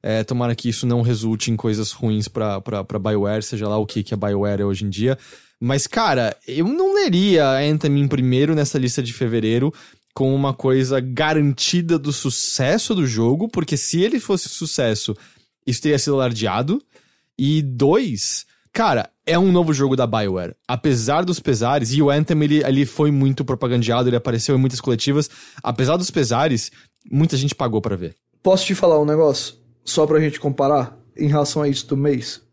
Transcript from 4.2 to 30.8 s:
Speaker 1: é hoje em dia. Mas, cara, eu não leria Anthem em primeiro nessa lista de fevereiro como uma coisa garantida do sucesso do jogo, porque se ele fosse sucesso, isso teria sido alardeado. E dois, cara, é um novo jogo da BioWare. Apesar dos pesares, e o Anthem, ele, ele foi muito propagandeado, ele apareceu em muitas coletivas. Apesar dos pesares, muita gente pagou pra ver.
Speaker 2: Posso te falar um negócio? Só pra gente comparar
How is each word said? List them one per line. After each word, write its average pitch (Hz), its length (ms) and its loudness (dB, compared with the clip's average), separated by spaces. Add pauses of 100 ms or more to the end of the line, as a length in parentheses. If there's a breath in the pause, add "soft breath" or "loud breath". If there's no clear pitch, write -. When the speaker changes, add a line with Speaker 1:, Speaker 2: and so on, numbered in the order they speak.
Speaker 1:
é 101 40 0
hoje 98 180 -2
em 101 60 -2
dia. 113 260 -2 (440 loud breath)
Mas, 135 280 0
cara, 143 480 0 (100)
eu 156 220 -2
não 370 260 0
leria 180 640 2
Anthem 147 400 0
em 143 80 2
primeiro 131 480 0
nessa 147 240 0
lista 127 240 -2
de 120 100 -6
fevereiro 117 600 0 (420 loud breath)
como 135 200 0
uma 139 200 0
coisa 131 460 0
garantida 156 1000 0
do 143 140 -4
sucesso 139 800 -2
do 170 120 0
jogo, 123 420 0
porque 160 280 -4
se 165 240 -2
ele 233 200 0
fosse - 280 -4
sucesso, 113 680 -4 (500 soft breath)
isso 123 160 -2
teria 151 160 2
sido 143 160 0
alardeado. 123 680 0 (560 soft breath)
E 151 260 0
dois, 139 840 0 (260)
cara, 147 380 0 (160)
é 165 120 2
um 190 120 4
novo 175 220 4
jogo 135 240 2
da 127 100 2
BioWare. 98 480 -2 (120)
Apesar 131 580 0
dos 180 160 -2
pesares, 120 520 0
e 143 80 2
o 143 100 4
Anthem, 151 320 2
ele, 147 220 2
ele 135 220 2
foi 151 240 0
muito 135 340 2
propagandeado, 123 640 0
ele 120 80 2
apareceu 117 400 0
em 131 40 4
muitas 127 200 0
coletivas. 139 480 0 (320 loud breath)
Apesar 131 360 0
dos 180 140 -2
pesares, 127 600 0 (400 soft breath)
muita 147 260 2
gente 139 180 0
pagou 110 260 -2
pra 101 160 -6
ver. 87 180 -10 (300)
Speaker 2:
Posso 190 200 4
te 196 120 -2
falar 165 240 4
um 151 40 2
negócio? 151 500 2 (300)
Só 156 220 2
pra 156 140 4
gente 147 180 -2
comparar 139 580 0 (200)